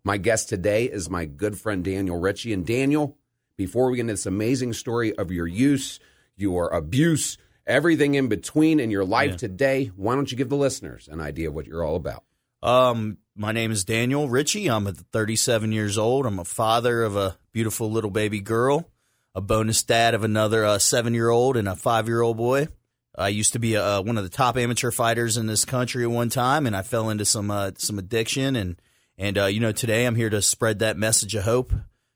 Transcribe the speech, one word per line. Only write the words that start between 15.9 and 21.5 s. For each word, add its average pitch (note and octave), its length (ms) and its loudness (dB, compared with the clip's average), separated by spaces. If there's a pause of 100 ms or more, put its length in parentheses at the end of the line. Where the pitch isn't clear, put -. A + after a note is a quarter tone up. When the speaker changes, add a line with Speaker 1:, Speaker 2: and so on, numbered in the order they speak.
Speaker 2:
old. B2 300 2
I'm G2+ 120 -2
a F2 60 -8
father A#2 580 2
of G#2 120 0
a G2 220 0 (140)
beautiful A2 400 -2
little G#2+ 200 -2
baby G#2+ 300 -2
girl, B2 460 0 (460)
a F#2+ 80 -6
bonus A2 400 2
dad A#2 320 4
of G#2 100 0
another, A2 420 2
uh, G#2 120 4
seven-year-old A#2 800 2